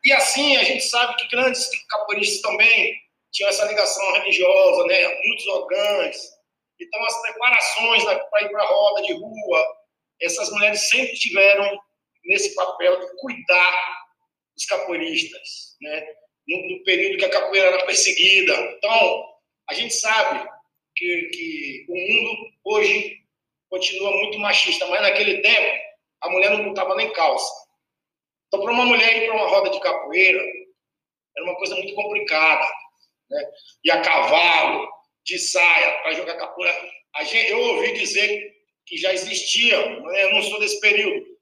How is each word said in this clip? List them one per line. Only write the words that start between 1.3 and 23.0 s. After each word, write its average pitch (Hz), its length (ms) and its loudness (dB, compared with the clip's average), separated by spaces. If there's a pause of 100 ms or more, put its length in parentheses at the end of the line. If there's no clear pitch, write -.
capoeiristas - 520 -2
também - 540 2 (380)
tinham 196 160 0
essa 208 160 0
ligação 190 480 0
religiosa, 185 760 4
né, 180 200 4 (180)
muitos 202 220 -4
orgãs. 196 920 -2 (400)
Então, - 240 -8
as 226 180 -4
preparações 226 840 0
da, 202 120 2
pra - 260 0
ir 202 60 -4
pra - 160 0
roda - 360 4
de - 100 -4
rua, - 540 -2 (560)
essas 175 300 -4
mulheres 208 380 0
sempre 254 300 0
tiveram 202 580 2 (460)
nesse 190 320 -2
papel 180 440 2
de - 180 -12
cuidar - 840 0 (560)
dos - 100 -6
capoeiristas, - 1160 -6
né, 151 260 -10 (400)
no, 180 220 -6
no 185 140 -10
período 185 340 0
que 190 80 2
a 180 40 0
capoeira 190 380 2
era 185 180 2
perseguida. 190 680 4 (240)
Então, 214 480 2 (440)
a 185 40 -6
gente 196 200 -4
sabe 220 560 0 (460)
que, 175 380 -4
que 156 560 -10
o - 60 -8
mundo 196 560 -4 (120)
hoje 208 540 0 (520)